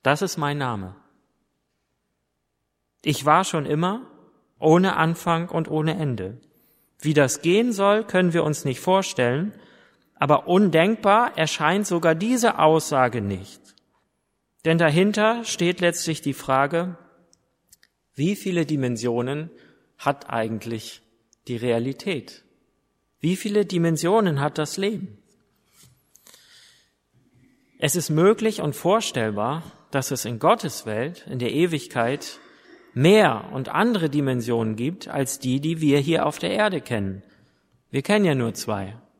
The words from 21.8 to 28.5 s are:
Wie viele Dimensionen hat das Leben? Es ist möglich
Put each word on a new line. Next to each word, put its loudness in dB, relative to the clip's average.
Wie 0
viele 0
Dimensionen 2
hat -2
das -4
Leben? -6
Es 0
ist -4
möglich 2